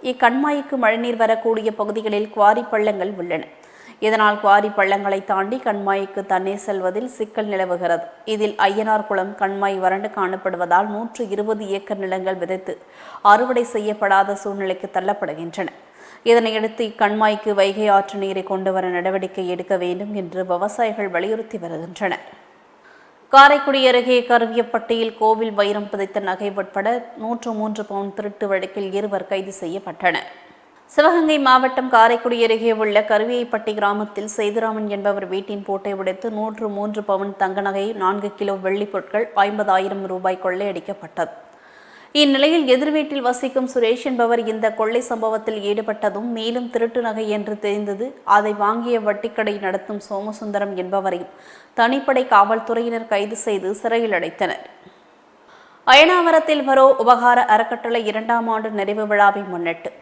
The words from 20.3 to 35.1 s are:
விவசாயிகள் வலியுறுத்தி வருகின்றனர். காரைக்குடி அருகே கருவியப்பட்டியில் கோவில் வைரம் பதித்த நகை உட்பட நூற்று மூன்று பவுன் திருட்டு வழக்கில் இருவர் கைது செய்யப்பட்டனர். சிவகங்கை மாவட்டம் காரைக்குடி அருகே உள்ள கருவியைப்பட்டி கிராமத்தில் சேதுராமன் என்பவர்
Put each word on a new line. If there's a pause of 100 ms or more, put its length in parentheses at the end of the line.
விவசாயிகள்
வலியுறுத்தி
வருகின்றனர். (1080)
காரைக்குடி
அருகே (120)
கருவியப்பட்டியில்
கோவில்
வைரம்
பதித்த
நகை
உட்பட (300)
நூற்று
மூன்று
பவுன்
திருட்டு
வழக்கில்
இருவர்
கைது
செய்யப்பட்டனர். (580)
சிவகங்கை
மாவட்டம்
காரைக்குடி
அருகே
உள்ள
கருவியைப்பட்டி
கிராமத்தில்
சேதுராமன்
என்பவர்